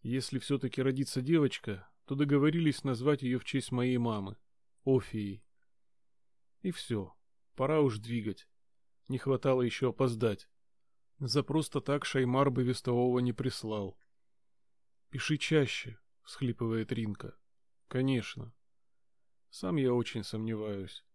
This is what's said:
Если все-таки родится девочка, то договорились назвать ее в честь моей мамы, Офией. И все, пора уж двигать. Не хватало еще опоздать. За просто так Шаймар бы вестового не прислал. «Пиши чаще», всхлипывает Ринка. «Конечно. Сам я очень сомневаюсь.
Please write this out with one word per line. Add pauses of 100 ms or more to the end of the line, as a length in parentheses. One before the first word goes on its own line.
Если
все-таки
родится
девочка, (160)
то
договорились
назвать
ее
в
честь
моей
мамы, (480)
Офией. (1200)
И
все, (400)
пора
уж
двигать. (600)
Не
хватало
еще
опоздать. (720)
За
просто
так
Шаймар
бы
вестового
не
прислал. (1120)
«Пиши
чаще», (280)
всхлипывает
Ринка. (540)
«Конечно. (1000)
Сам
я
очень
сомневаюсь. (100)